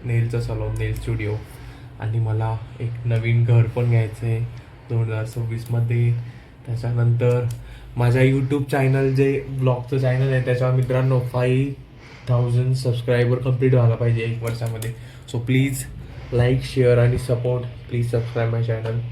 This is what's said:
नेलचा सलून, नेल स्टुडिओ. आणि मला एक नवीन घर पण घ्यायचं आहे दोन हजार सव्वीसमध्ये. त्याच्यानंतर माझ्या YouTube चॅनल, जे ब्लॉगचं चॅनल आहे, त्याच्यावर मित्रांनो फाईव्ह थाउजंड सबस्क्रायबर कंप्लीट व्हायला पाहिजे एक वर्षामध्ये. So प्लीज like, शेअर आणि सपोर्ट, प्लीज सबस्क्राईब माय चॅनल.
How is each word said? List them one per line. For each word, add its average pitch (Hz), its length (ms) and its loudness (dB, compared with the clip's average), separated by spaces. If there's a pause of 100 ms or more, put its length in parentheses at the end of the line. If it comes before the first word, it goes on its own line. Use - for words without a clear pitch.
नेलचा 117 360 0
सलून, 113 380 -4
नेल 107 160 -2
स्टुडिओ. 107 400 -4 (640)
आणि 110 180 -2
मला 110 380 -2 (240)
एक 117 100 -4 (140)
नवीन 117 400 2
घर 117 180 6
पण 120 280 0
घ्यायचं 113 360 0
आहे 113 140 0 (480)
दोन 117 160 0
हजार 110 200 -4
सव्वीसमध्ये. 117 920 0 (520)
त्याच्यानंतर 120 800 2 (520)
माझ्या 120 260 4
YouTube 135 420 2
चॅनल, 135 500 2
जे 139 340 2
ब्लॉगचं 131 500 0
चॅनल 131 340 2
आहे, 127 120 2
त्याच्यावर 127 300 2
मित्रांनो 127 460 2
फाईव्ह 127 520 0 (560)
थाउजंड 123 460 2
सबस्क्रायबर 123 640 0
कंप्लीट 131 360 2
व्हायला 117 200 6
पाहिजे 113 280 0
एक 117 200 -4
वर्षामध्ये. 113 520 -6 (400)
So 117 60 -2
प्लीज 131 440 0 (500)
like, 123 280 2
शेअर 123 360 4
आणि 120 200 4
सपोर्ट, 123 680 -4
प्लीज 120 220 -2
सबस्क्राईब 117 400 -2
माय 117 140 0
चॅनल. 113 360 -2 (100)